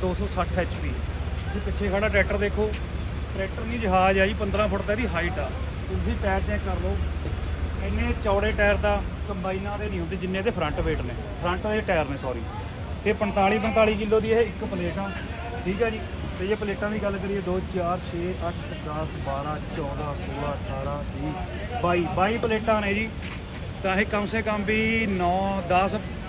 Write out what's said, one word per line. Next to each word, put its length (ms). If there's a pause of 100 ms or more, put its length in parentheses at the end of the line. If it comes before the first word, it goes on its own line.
ਦੋ 180
ਸੌ 140
ਸੱਠ 260
ਐਚ 220
ਪੀ। 80
ਤੁਸੀਂ 760
ਪਿੱਛੇ 240
ਖੜਾ 180
ਟਰੈਕਟਰ 300
ਦੇਖੋ, 320 (680)
ਟਰੈਕਟਰ 280
ਨਹੀਂ 160
ਜਹਾਜ਼ 400
ਆ 60
ਜੀ, 160
ਪੰਦਰਾਂ 260
ਫੁੱਟ 140
ਦਾ 120
ਇਹਦੀ 220
ਹਾਈਟ 240
ਆ। 100 (380)
ਤੁਸੀਂ 360
ਟਾਇਰ 240
ਚੈੱਕ 180
ਕਰ 180
ਲਓ, 120 (920)
ਇੰਨੇ 260 (100)
ਚੌੜੇ 280
ਟਾਇਰ 320
ਤਾਂ 140 (300)
ਕੰਬਾਈਨਾਂ 520
ਦੇ 100
ਨਹੀਂ 100
ਹੁੰਦੇ 180
ਜਿੰਨੇ 220
ਇਹਦੇ 120
ਫਰੰਟ 300
ਵੇਟ 200
ਨੇ। 120 (280)
ਫਰੰਟ 260
ਦੇ 140
ਟਾਇਰ 240
ਨੇ, 160
ਸੌਰੀ। 200 (640)
ਤੇ 120
ਪੰਤਾਲੀ, 440
ਪੰਤਾਲੀ 360
ਕਿਲੋ 240
ਦੀ 120
ਇਹ 80
ਇੱਕ 320
ਪਲੇਟ 280
ਆ, 100 (560)
ਠੀਕ 180
ਆ 60
ਜੀ। 100 (400)
ਤੇ 80
ਜੇ 80
ਪਲੇਟਾਂ 340
ਦੀ 140
ਗੱਲ 140
ਕਰੀਏ, 280
ਦੋ, 140 (160)
ਚਾਰ, 260
ਛੇ, 320 (140)
ਅੱਠ, 80 (280)
ਦਸ, 320 (100)
ਬਾਰਾਂ, 300 (200)
ਚੌਦਾਂ, 440
ਸੋਲਾਂ, 340
ਅਠਾਰਾਂ, 440 (180)
ਵੀਹ, 680
ਬਾਈ, 220 (100)
ਬਾਈ 220
ਪਲੇਟਾਂ 440
ਨੇ 120
ਜੀ। 160 (760)
ਤਾਂ 120
ਇਹ 100
ਕਮ 220
ਸੇ 140
ਕਮ 260
ਵੀ 420
ਨੌ, 600
ਦਸ, 260 (340)